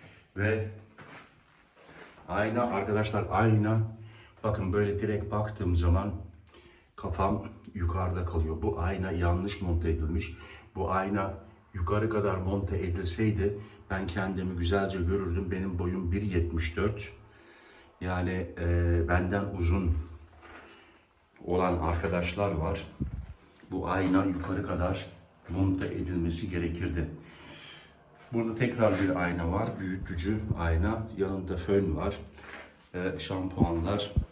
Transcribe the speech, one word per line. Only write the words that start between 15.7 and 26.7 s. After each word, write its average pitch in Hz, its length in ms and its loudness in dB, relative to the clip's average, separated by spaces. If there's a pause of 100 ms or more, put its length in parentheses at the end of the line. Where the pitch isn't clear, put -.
boyum 90 340 -2
bir 101 100 0
yetmiş 82 540 0
dört. 107 360 -2 (880)
Yani, 90 580 -2
e, 87 400 4 (100)
benden 90 360 2
uzun 87 540 2 (1500)
olan 90 340 2
arkadaşlar 87 720 0
var. 80 340 -2 (840)
Bu 92 180 -2
ayna 95 360 4
yukarı 90 420 -2
kadar 90 400 0 (420)
monte 92 380 0
edilmesi 87 640 -2
gerekirdi. 85 600 -2 (1200)